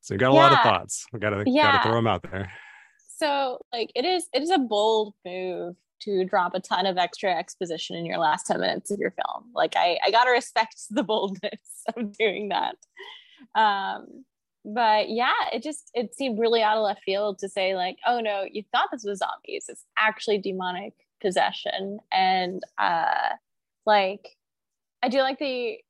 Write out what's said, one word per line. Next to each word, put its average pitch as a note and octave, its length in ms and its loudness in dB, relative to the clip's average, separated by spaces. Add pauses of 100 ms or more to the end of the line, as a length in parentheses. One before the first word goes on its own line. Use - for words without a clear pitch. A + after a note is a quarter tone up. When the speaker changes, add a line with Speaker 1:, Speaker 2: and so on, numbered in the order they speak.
Speaker 1:
So - 120 -6
you G2 40 -2
got B2+ 140 6
a - 20 8
lot - 180 10
of C4 80 6
Speaker 2:
Yeah. - 20 4
Speaker 1:
thoughts. - 500 0
We G#2+ 80 -8
gotta, G#2 260 0
Speaker 2:
Yeah. C4 140 4
Speaker 1:
gotta C#4 200 4
throw A#2 180 2
'em A2+ 100 2
out F#2 160 0
there. F#2+ 280 -8 (460)
Speaker 2:
So, C#4 600 -4 (120)
like, A#3 220 -6
it B3+ 100 -2
is, F4+ 280 0
it C4 100 0
is E4 80 -2
a F#4 80 4
bold G#3+ 560 2 (100)
move F3+ 520 -8 (260)
to F#3+ 220 0
drop F#3 300 0
a G3 60 -2
ton F#3+ 260 -2
of F#3+ 100 0
extra F3+ 400 0
exposition E3+ 600 -8
in E3+ 100 -6
your F3 120 -4
last D#3+ 280 0
ten - 140 0
minutes - 300 -4
of G#3 80 -4
your - 140 -2
film. - 420 -8
Like, E3 220 0
I, E3+ 280 2
I G3 60 2
gotta A#3+ 200 4
respect A#3 520 0
<laughs> - 80 -16
the A3+ 120 0
boldness G3 840 -6 (120)
of G#3 200 -8
doing G3+ 340 -2
that. - 260 -2 (760)
Um, G#3 720 0 (400)
but G#3+ 460 2
yeah, B3 240 2 (180)
it A#3+ 100 -4
just, - 320 -10
it A#3 200 -4
seemed B3+ 240 -4
really A3+ 240 4
out G#3+ 160 4
of A3 60 0
left G#3 200 -2
field G3+ 360 -2
to G3 100 -6
say, F#3+ 260 0
like, F#3 300 -4
"Oh A#3+ 140 0
no, G3+ 300 -4
you G#3 220 -10
thought E4 200 2
this A#3 120 -12
was G3+ 160 -6
zombies. - 480 -8
It's - 180 -18 (120)
actually G#3+ 400 0
demonic F#3 560 -6 (260)
possession." G3 800 -2 (120)
And, F#3 500 0 (160)
uh, - 580 0 (500)
like, G3+ 500 2 (680)
I B3+ 80 0
do C4+ 100 2
like C4+ 200 0
the B3 380 -4 (100)